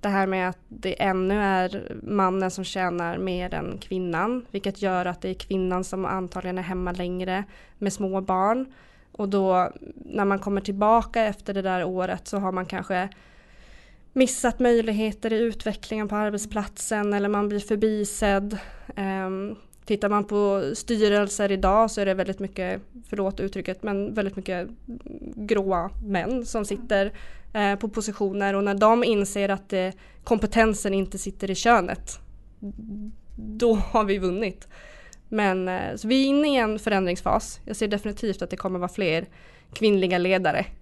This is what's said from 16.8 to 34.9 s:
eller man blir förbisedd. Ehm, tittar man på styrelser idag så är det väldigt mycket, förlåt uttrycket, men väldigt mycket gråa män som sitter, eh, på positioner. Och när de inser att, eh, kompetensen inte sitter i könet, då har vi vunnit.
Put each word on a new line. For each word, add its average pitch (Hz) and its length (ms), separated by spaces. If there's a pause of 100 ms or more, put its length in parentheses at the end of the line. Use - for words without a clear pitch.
eller 202 160
man 208 200
blir 202 100
förbisedd. 208 1000 (380)
Ehm, 190 600 (300)
tittar 208 240
man 208 140
på 202 520
styrelser 208 760
idag 196 400
så 214 100
är 196 40
det 190 80
väldigt 190 260
mycket, 190 420 (280)
förlåt 196 300
uttrycket, 190 440
men 202 300
väldigt 196 220
mycket 185 320 (680)
gråa 190 540 (140)
män 208 420
som 214 200
sitter, 202 460 (420)
eh, 202 220
på 208 140
positioner. 202 640
Och 202 100
när 202 120
de 220 280
inser 202 460
att, 196 240
eh, 185 160 (340)
kompetensen 220 680
inte 196 240
sitter 190 340
i 180 40
könet, - 640 (1160)
då 220 400
har 214 280
vi 202 140
vunnit. 185 500 (640)